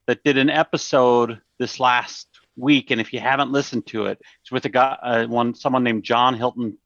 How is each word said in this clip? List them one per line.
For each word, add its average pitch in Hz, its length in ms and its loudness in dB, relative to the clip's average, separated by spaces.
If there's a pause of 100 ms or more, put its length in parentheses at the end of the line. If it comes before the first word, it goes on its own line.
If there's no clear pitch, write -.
that 120 160 -2
did 143 120 2
an 135 140 2
episode 123 920 2 (180)
this 123 220 -6
last 123 480 -2 (280)
week, 131 340 2
and 117 100 0
if - 140 -6
you 120 60 -8
haven't 135 300 0
listened 135 360 -2
to 107 180 -4
it, 101 160 -6 (220)
it's - 100 -20
with 131 140 -4
a - 20 -4
guy, 127 340 2
uh, 117 240 0
one, 117 280 -2
someone 131 280 0
named 113 200 -2
John 123 320 2
Hilton 120 520 -4